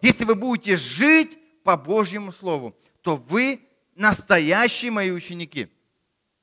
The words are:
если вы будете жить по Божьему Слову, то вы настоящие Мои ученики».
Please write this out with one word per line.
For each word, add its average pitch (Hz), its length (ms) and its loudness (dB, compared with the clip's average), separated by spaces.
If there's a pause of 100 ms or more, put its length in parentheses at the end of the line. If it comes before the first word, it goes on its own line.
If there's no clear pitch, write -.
если 233 240 2
вы 220 100 2
будете 208 420 -2
жить 240 600 2 (240)
по 185 140 2
Божьему 190 560 -2
Слову, 147 440 -8 (260)
то 160 140 -2
вы 214 520 -2 (260)
настоящие 202 960 2
Мои 202 220 -2
ученики». 170 580 -10 (720)